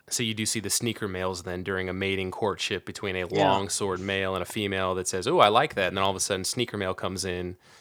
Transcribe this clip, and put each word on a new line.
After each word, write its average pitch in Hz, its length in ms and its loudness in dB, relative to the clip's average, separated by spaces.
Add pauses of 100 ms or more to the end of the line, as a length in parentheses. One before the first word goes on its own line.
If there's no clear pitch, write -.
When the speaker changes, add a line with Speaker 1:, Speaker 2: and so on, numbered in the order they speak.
Speaker 1:
so - 140 0
you 110 100 0
do 107 120 -2
see 113 140 0
the 98 120 -4
sneaker 110 360 0
males 92 360 -2
then 90 180 -4
during 92 280 -2
a 90 40 -2
mating 95 380 0
courtship 98 540 -2
between 95 300 -4
a 90 120 -2
Speaker 2:
Yeah. 95 240 4
Speaker 1:
long 98 180 2
sword 95 300 -2
male 95 340 0
and 92 80 0
a 87 40 -4
female 95 500 0
that 92 120 -2
says, 92 200 -2
"Ooh, 170 120 4
I 110 100 10
like 127 260 4
that," 92 140 2
and 92 80 -2
then 98 60 2
all 95 60 4
of 95 60 0
a 92 60 -4
sudden 95 240 -2
sneaker 117 320 -2
male 95 180 -2
comes 95 300 -4
in 90 320 -4 (240)